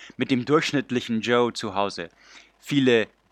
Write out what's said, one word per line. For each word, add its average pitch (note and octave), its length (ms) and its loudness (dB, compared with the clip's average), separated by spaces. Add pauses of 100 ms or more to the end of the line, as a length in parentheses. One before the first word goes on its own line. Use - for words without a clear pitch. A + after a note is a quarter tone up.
(180)
mit B2 120 -4
dem B2 140 0
durchschnittlichen B2 800 -2
Joe A#2+ 320 0
zu G#2 200 -10
Hause. F#2+ 360 -4 (500)
Viele B2+ 480 4 (240)